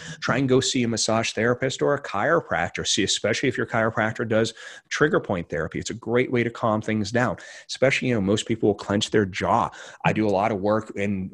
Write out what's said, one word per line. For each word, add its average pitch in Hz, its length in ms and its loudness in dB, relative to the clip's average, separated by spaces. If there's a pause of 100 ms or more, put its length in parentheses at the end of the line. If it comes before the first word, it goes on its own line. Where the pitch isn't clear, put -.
(220)
Try 120 160 0
and 135 120 2
go 127 100 6
see 131 240 0
a 113 40 0
massage 113 440 0
therapist 123 520 0
or 143 100 2
a 139 80 -2
chiropractor. 98 840 -2
See, - 180 2
especially - 440 0
if 120 100 0
your 123 100 -2
chiropractor 113 600 0
does 110 280 2 (340)
trigger 160 300 2
point 90 300 -4
therapy, 80 300 -4
it's - 120 -6
a - 20 -6
great 120 380 0
way 120 120 2
to 120 60 -2
calm 110 320 0
things 107 300 -2
down. 117 260 0 (300)
Especially, 131 420 2
you 120 60 2
know, 104 60 2
most 101 260 2
people 110 200 0
will 101 80 4
clench - 360 -2
their 110 80 4 (100)
jaw. 95 400 0 (360)
I 101 80 4
do 107 120 2
a 104 60 2
lot 98 180 2
of 104 120 -2
work 104 340 0
in, 98 380 -2